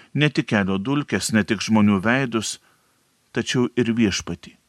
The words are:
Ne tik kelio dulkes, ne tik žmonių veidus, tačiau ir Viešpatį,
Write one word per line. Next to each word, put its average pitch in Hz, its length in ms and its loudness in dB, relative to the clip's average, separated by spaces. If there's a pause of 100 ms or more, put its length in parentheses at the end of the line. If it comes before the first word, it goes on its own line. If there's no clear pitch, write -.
(160)
Ne 147 140 2
tik - 200 -4
kelio 98 300 2
dulkes, 131 560 -2
ne 104 80 4
tik 98 180 -2
žmonių 104 400 4
veidus, 117 560 -2 (800)
tačiau 123 400 0
ir 120 180 2
Viešpatį, 101 640 -2 (140)